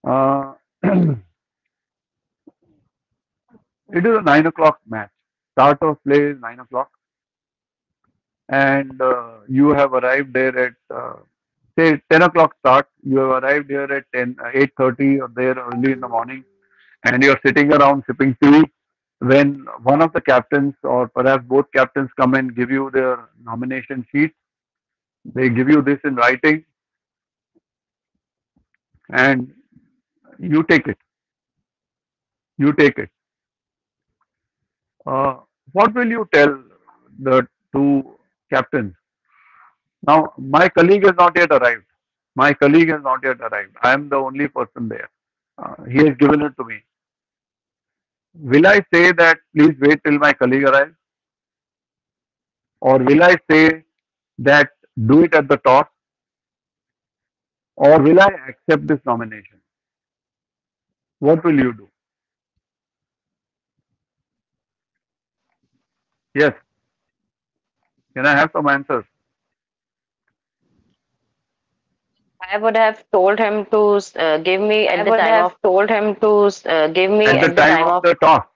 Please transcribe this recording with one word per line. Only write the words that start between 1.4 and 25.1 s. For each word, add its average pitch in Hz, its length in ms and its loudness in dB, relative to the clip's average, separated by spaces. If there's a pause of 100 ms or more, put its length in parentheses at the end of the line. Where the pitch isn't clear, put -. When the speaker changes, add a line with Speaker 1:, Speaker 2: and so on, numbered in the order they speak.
Speaker 1:
is 214 240 0
a 208 40 -2
nine 156 260 2
o'clock 156 400 0
match. 110 220 -12 (440)
Start 139 300 2
of 151 200 -4
play 143 160 2
is 143 220 -4
nine 117 180 -16
o'clock. 127 300 -10 (1600)
And, 135 500 -2
uh, 123 360 -4 (120)
you 135 220 2
have 139 240 2
arrived 127 400 -4
there 127 240 -2
at, 123 160 -4 (200)
uh, 120 240 -14 (600)
say, 160 320 0
ten 160 140 4
o'clock 160 360 0
start. 135 280 2 (160)
You 135 160 -2
have 131 240 -2
arrived 143 260 -4
here 139 140 -6
at 139 300 -8
ten, 123 300 -8
uh, 117 100 -12
eight 135 240 -2
thirty 139 440 -2
or 123 140 -12
there 127 180 -2
early 123 380 -6
in 127 100 -6
the 127 60 -12
morning. 120 360 -8 (600)
And 127 160 0
you're 139 240 2
sitting 143 260 2
around 143 360 2
sipping 131 340 -2
tea 147 220 6 (560)
when 139 460 0 (180)
one 143 180 2
of 160 100 0
the 165 100 -4
captains 139 520 0 (100)
or 127 240 -2
perhaps 127 380 -2
both 135 260 -2
captains 131 380 -2 (100)
come 131 140 2
and 131 220 -4
give 123 160 -4
you 135 200 -4
their 127 380 -4 (140)
nomination 123 680 -12
sheets. 151 220 -4 (920)